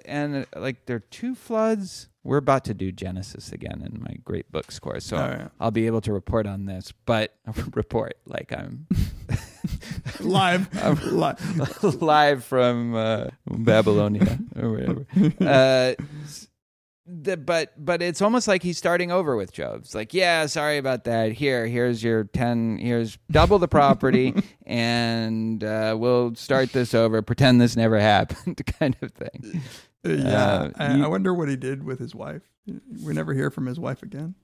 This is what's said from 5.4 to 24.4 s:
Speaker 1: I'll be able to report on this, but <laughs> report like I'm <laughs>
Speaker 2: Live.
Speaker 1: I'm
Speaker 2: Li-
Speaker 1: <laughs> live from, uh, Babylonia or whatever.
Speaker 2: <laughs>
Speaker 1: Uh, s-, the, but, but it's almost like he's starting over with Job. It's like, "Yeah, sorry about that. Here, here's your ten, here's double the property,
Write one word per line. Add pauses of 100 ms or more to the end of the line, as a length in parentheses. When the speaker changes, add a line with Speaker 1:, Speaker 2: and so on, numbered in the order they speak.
Speaker 1:
I'll
be
able
to
report
on
this, (140)
but (200)
<laughs>
report
like
I'm
<laughs>
Speaker 2:
Live. (160)
Speaker 1:
I'm
Speaker 2:
Li-
Speaker 1:
<laughs>
live
from,
uh, (200)
Babylonia (180)
or
whatever. (100)
Speaker 2:
<laughs>
Speaker 1:
Uh, (300)
s-, (600)
the,
but, (100)
but
it's
almost
like
he's
starting
over
with
Job.
It's
like,
"Yeah,
sorry
about
that.
Here,
here's
your
ten,
here's (100)
double
the
property, (180)